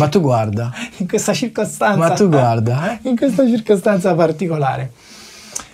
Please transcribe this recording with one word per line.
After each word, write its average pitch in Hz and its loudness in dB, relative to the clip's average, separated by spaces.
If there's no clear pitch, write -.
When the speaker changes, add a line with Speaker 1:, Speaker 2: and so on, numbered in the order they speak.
Speaker 1:
cir-, 147 0
Speaker 2:
tu 185 4
guarda. 117 0
Speaker 1:
<laughs> - -16
in 180 -6
questa 208 -2
circostanza. 214 -2
Speaker 2:
Ma 165 2
tu 185 2
guarda, 127 0
eh? 220 -10
Speaker 1:
<laughs> 262 -4
In 233 0
questa 269 2
circostanza 208 2
particolare. 156 -2